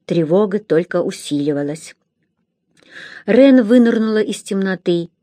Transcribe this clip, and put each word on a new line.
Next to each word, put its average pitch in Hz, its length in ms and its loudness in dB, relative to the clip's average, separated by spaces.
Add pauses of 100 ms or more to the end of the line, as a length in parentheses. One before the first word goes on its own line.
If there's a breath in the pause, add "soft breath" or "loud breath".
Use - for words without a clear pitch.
тревога 185 540 -2
только 175 420 -4
усиливалась. 147 920 -8 (1300 loud breath)
Рен 254 380 6
вынырнула 220 580 2
из - 200 -8
темноты, 185 680 -4 (140)